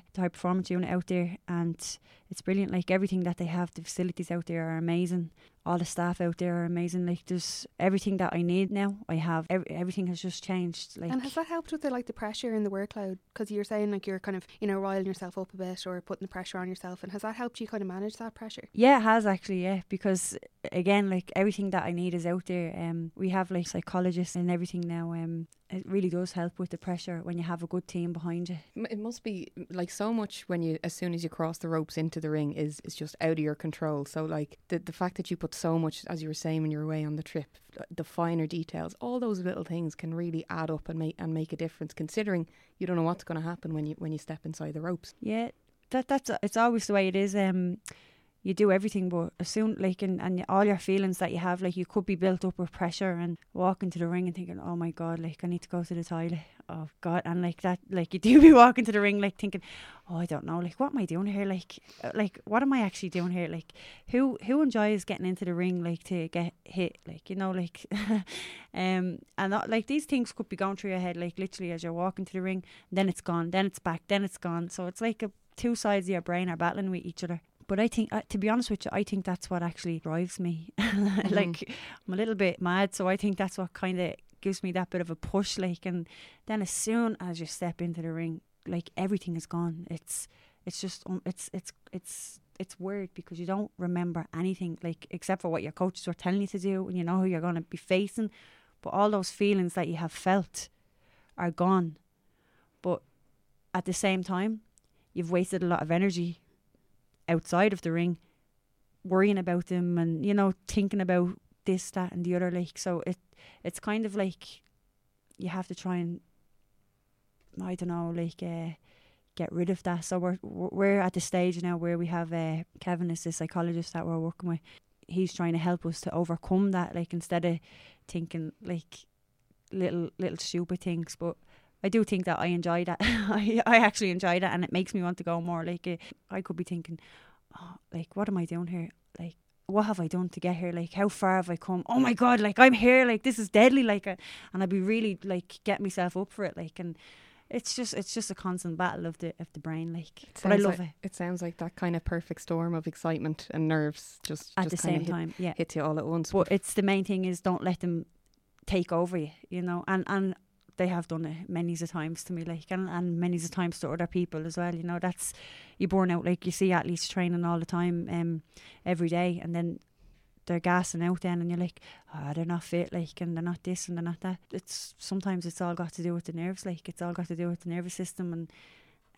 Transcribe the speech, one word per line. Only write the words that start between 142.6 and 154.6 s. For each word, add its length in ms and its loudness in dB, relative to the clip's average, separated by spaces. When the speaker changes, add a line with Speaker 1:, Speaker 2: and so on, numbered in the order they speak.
Speaker 1:
here. 320 8
Like, 180 2
this 160 2
is 100 -4
deadly." 340 10
Like, 240 2
uh, 80 -4
and 80 0
I'd 80 2
be 100 2
really, 440 2
like, 400 -6
get 180 0
myself 340 -2
up 160 -4
for 140 -6
it. 100 -6
Like, 220 -10
and 180 -8
it's 260 -4
just, 200 -4
it's 180 -6
just 160 -4
a 60 -8
constant 420 -4
battle 300 -2
of 100 -8
the, 220 -6
of 140 -12
the 60 -12
brain. 320 -6
Like, 320 -10
Speaker 3:
It 200 -20
Speaker 1:
but 80 4
I 60 8
Speaker 3:
sounds 60 6
Speaker 1:
love 160 2
Speaker 3:
like, 100 -6
Speaker 1:
it. 180 -12
Speaker 3:
it 80 -14
sounds 260 -4
like 160 -6
that 180 -6
kind 200 0
of 100 -4
perfect 360 -4
storm 340 -2
of 100 -4
excitement 640 -2
and 160 2
nerves 560 0
just, 320 -10
Speaker 1:
At 140 2